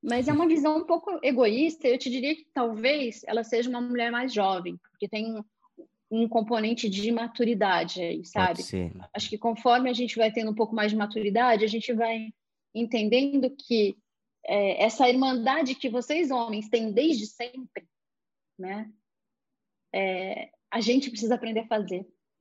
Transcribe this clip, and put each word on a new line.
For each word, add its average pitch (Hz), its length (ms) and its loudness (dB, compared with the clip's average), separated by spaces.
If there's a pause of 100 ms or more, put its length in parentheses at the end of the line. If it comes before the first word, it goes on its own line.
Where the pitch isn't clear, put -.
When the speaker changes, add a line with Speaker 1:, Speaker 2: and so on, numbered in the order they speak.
Speaker 1:
mas 240 280 0
é 294 40 4
uma 320 140 4
Speaker 2:
<laughs> - 0 -
Speaker 1:
visão 311 300 4
um 330 80 -2
pouco 339 380 -2
egoísta, 262 640 2
eu 247 100 4
te 262 120 -6
diria 262 260 -2
que 311 180 -20
talvez 240 720 -2
ela 226 180 -2
seja 233 260 -2
uma 247 120 -4
mulher 240 300 -2
mais 240 220 -4
jovem, 185 440 0
porque - 320 -10
tem 220 280 -6
um, 208 60 -10 (680)
um 226 200 2
componente 226 600 0
de 202 220 -2
maturidade 208 920 0
aí, 170 160 -4
Speaker 2:
Pode 170 120 -12
Speaker 1:
sabe? 185 340 0
Speaker 2:
ser. 90 280 -4 (220)
Speaker 1:
Acho 208 160 -6
que 214 80 -8
conforme 240 520 2
a 247 40 -2
gente 233 240 -4
vai 220 140 2
tendo 220 200 -2
um 208 40 -4
pouco 220 180 0
mais 214 180 0
de 220 60 0
maturidade, 214 680 2
a - 20 2
gente 226 260 -2
vai 226 360 -2 (440)
entendendo 247 760 2 (180)
que, 208 300 2 (480)
é, 196 400 2
essa 247 240 4
irmandade 262 640 2
que 262 140 -4
vocês 269 420 -2
homens 220 380 -4
têm 226 240 0
desde 247 320 2
sempre, 247 600 -12 (720)
né? 202 320 -10 (1040)
É, 190 560 -4 (220)
a 226 80 -2
gente 247 300 2
precisa 226 260 -2
aprender 226 260 -4
a 220 60 -10
fazer, 190 380 -4 (360)